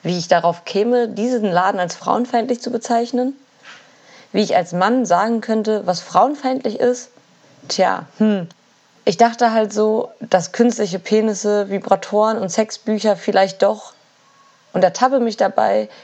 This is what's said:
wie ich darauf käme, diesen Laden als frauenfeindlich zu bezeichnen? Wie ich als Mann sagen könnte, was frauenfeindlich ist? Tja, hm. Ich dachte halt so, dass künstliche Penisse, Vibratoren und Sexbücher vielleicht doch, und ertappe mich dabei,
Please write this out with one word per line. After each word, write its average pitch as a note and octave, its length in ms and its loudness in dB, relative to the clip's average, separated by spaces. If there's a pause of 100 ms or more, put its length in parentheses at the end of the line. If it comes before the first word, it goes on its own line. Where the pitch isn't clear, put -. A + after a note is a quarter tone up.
wie F3 160 -4
ich E3+ 80 -8
darauf E3+ 380 0
käme, A#3+ 420 0
diesen G#3+ 440 -2
Laden F#3 280 0
als F3 160 -4
frauenfeindlich A#3+ 680 -2
zu A#3+ 80 -8
bezeichnen? A#3+ 640 -2 (1000)
Wie G3+ 100 2
ich G3 120 0
als F3 160 0
Mann G#3 360 2
sagen G#3+ 340 2
könnte, G#3+ 460 -2
was F3+ 140 -2
frauenfeindlich C4 800 0
ist? B3 300 -2 (600)
Tja, F3+ 360 0 (140)
hm. G3+ 300 0 (560)
Ich G3 120 2
dachte A#3 340 4
halt A3 220 0
so, G#3+ 380 0 (100)
dass - 320 0
künstliche A3+ 440 0
Penisse, G#3 720 0
Vibratoren G3+ 680 0
und G3 100 -4
Sexbücher G#3+ 680 0
vielleicht F#3+ 440 0
doch, G#3+ 320 -2 (800)
und F#3 100 0
ertappe B3 380 2
mich A#3 160 -2
dabei, G3+ 540 0 (140)